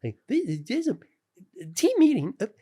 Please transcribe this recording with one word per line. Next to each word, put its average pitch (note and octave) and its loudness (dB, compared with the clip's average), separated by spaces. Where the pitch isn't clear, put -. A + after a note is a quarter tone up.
like, A2+ -8
This, A3 -2
there's D#4+ -4
a A#3+ -2
team A#4+ 0
meeting D4 4
up G#3+ -4